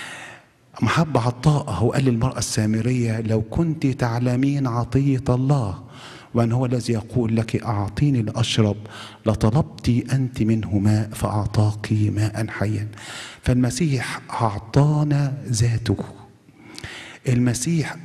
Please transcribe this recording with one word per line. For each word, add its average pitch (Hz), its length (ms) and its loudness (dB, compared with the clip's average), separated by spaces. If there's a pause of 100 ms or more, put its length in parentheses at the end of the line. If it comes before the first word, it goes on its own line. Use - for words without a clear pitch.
(840)
محبة 139 380 2
عطاءة. 127 500 0
هو 101 220 0
قال 135 120 0
للمرأة 123 340 0
السامرية: 113 840 0
"لو 110 220 0
كنت 160 440 -2
تعلمين 127 800 0
عطية 123 640 0
الله، 127 560 0 (500)
وأن 117 180 2
هو 127 140 2
الذي 120 260 -2
يقول 113 440 0
لك: 113 280 -2
'أعطيني 117 580 0
لأشرب'، 107 640 0 (400)
لطلبت 113 640 2 (240)
أنت 127 300 0
منه 107 360 2
ماء 107 320 2
فأعطاك 107 840 0
ماءً 104 560 0
حياً." 107 400 -4 (540)
فالمسيح 127 800 0 (100)
أعطانا 143 1040 2 (140)
ذاته، 113 480 2 (1300)
المسيح 123 760 0